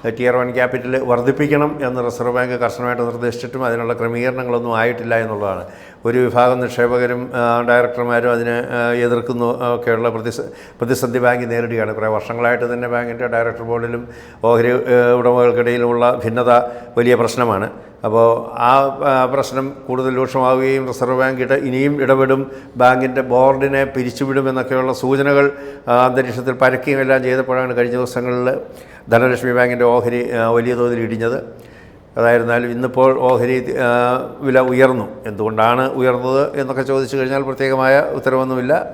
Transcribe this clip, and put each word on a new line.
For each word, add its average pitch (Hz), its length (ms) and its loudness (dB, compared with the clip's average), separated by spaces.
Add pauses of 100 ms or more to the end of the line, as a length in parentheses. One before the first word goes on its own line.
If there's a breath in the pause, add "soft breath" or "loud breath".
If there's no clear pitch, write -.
(180)
ടിയർ 123 180 2
വൺ 123 160 -2
ക്യാപിറ്റൽ 127 440 -2 (140)
വർദ്ധിപ്പിക്കണം 143 760 0
എന്ന് 123 200 -4
റിസർവ് 120 280 -4
ബാങ്ക് 127 200 -2
കർശനമായിട്ട് 123 480 -4
നിർദ്ദേശിച്ചിട്ടും 120 640 -6
അതിനുള്ള 117 280 -2
ക്രമീകരണങ്ങളൊന്നും 120 840 -4
ആയിട്ടില്ല 117 380 -2 (100)
എന്നുള്ളതാണ്. 101 400 -4 (400 loud breath)
ഒരു 117 140 2
വിഭാഗം 123 420 2
നിക്ഷേപകരും, 123 720 -2 (100)
ആ, 120 280 0
ഡയറക്ടർമാരും 120 680 2
അതിനെ, 117 200 -2 (200)
ആ, 120 160 0 (140)
എതിർക്കുന്നു 120 440 -2 (240)
ഒക്കെയുള്ള 120 340 -2
പ്രതിസ-, 117 400 -6 (300 loud breath)
പ്രതിസന്ധി 120 400 -2
ബാങ്ക് 123 320 0
നേരിടുകയാണ്. 113 440 -2
കുറേ 110 140 -4
വർഷങ്ങളായിട്ട് 120 640 -2
തന്നെ 120 160 -6
ബാങ്കിൻ്റെ 120 380 -4
ഡയറക്ടർ 117 360 -2
ബോർഡിലും 117 460 -6 (360 loud breath)
ഓഹരി, 117 280 4
ആ, 123 460 4
ഉടമകൾക്കിടയിലുമുള്ള 120 1040 2
ഭിന്നത 120 280 2 (460 loud breath)
വലിയ 123 160 4
പ്രശ്നമാണ്. 113 560 0 (360 loud breath)
അപ്പോൾ 113 220 4 (280)
ആ, 120 180 4 (360)
ആ, 131 220 2
പ്രശ്നം 135 400 -4 (140)
കൂടുതൽ 127 300 -2
രൂക്ഷമാവുകയും 131 720 0
റിസർവ് 127 300 -2
ബാങ്ക് 131 240 0
ഇട-, 127 160 0 (100)
ഇനിയും 139 340 0
ഇടപെടും, 135 480 2 (260 loud breath)
ബാങ്കിൻ്റെ 131 460 4 (100)
ബോർഡിനെ 135 520 4
പിരിച്ചുവിടുമെന്നൊക്കെയുള്ള 131 1160 -2
സൂചനകൾ, 139 520 2 (360 loud breath)
ആ, 120 60 4 (120)
അന്തരീക്ഷത്തിൽ 127 460 -2
പരക്കുകയും 131 480 0
എല്ലാം 131 220 2
ചെയ്തപ്പോഴാണ് 127 540 -2
കഴിഞ്ഞ 120 240 0
ദിവസങ്ങളിൽ 123 480 -2 (640 loud breath)
ധനലക്ഷ്മി 123 400 2
ബാങ്കിൻ്റെ 123 320 2
ഓഹരി, 120 460 2
ആ, 117 200 0
വലിയ 117 240 2
തോതിൽ 120 260 0
ഇടിഞ്ഞത്. 117 380 -4 (800 loud breath)
ഏതായിരുന്നാലും 117 520 2
ഇന്നിപ്പോൾ 127 480 2
ഓഹരി, 127 400 2 (180)
ആ, 127 140 0 (500)
വില 131 200 4
ഉയർന്നു. 127 480 2 (180)
എന്തുകൊണ്ടാണ് 110 640 0
ഉയർന്നത് 127 520 0 (180)
എന്നൊക്കെ 131 220 -4
ചോദിച്ചു 135 340 -2
കഴിഞ്ഞാൽ 135 260 -2
പ്രത്യേകമായ 135 580 2 (180)
ഉത്തരവൊന്നുമില്ല. 131 540 0 (220)